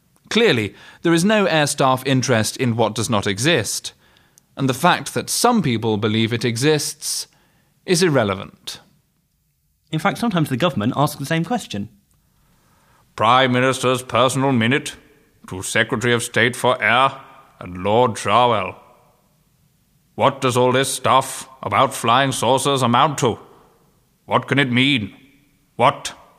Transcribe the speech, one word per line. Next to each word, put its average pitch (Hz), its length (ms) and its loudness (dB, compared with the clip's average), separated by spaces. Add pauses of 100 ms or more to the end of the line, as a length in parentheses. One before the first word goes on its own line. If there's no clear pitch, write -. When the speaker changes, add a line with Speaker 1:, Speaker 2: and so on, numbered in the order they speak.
(300)
Speaker 1:
Clearly, 147 440 2 (280)
there 170 120 2
is 170 120 2
no 214 200 2
air 156 220 2
staff 131 380 0
interest 117 520 0
in 120 180 -2
what 110 200 0
does 110 140 -4
not 104 180 -2
exist, 113 640 -2 (640)
and 135 140 -2
the 131 40 -2
fact 143 400 0
that - 160 -6
some 233 320 2
people 113 360 -2
believe 110 360 0
it 117 120 -4
exists - 800 -4 (580)
is 175 160 0
irrelevant. 113 800 -2 (1120)
Speaker 2:
In 156 80 -4
fact, 196 180 -2
sometimes 175 300 0
the 131 80 -4
government 127 400 0
asks 147 240 0
the 139 60 -8
same 165 180 -2
question. 165 460 -6 (1300)
Speaker 1:
Prime 123 340 4
Minister's 127 500 0
personal 131 520 0
minute 123 420 0 (540)
to 92 120 -10
Secretary 117 520 -2
of 113 100 0
State 120 320 0
for - 260 -2
Air 127 380 2 (400)
and 90 240 -12
Lord 113 320 2
Cherwell. 107 640 0 (1400)
"What 135 260 0
does 127 140 0
all 123 160 4
this 131 220 0
stuff - 560 -2 (120)
about 120 320 2
flying 131 380 2
saucers 131 500 0
amount 131 380 2
to? 110 180 0 (880)
What 120 220 -2
can 131 120 0
it 135 120 0
mean? 123 420 2 (640)
What 131 380 0 (260)